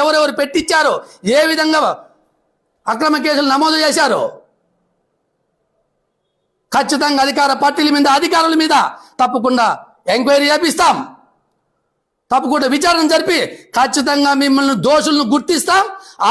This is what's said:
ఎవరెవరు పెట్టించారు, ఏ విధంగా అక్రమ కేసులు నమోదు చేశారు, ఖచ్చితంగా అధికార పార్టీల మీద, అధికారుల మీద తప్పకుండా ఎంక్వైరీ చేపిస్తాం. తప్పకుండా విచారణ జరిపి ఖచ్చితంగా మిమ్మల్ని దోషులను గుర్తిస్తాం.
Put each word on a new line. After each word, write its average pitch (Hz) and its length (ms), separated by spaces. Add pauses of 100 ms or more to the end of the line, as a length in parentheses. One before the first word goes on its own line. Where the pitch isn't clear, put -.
ఎవరెవరు 302 380
పెట్టించారు, 302 540 (440)
ఏ - 20 (120)
విధంగా 311 300 (1120)
అక్రమ 302 220 (100)
కేసులు 285 280
నమోదు 311 300
చేశారు, 277 380 (2500)
ఖచ్చితంగా 285 540
అధికార 277 260 (120)
పార్టీల 294 340
మీద, 285 100 (120)
అధికారుల 330 440
మీద 311 120 (460)
తప్పకుండా 247 460 (480)
ఎంక్వైరీ 277 360
చేపిస్తాం. 311 440 (1400)
తప్పకుండా 262 440
విచారణ 330 280 (100)
జరిపి 320 240 (400)
ఖచ్చితంగా 285 540 (100)
మిమ్మల్ని 277 340 (120)
దోషులను 302 460
గుర్తిస్తాం. 349 500 (480)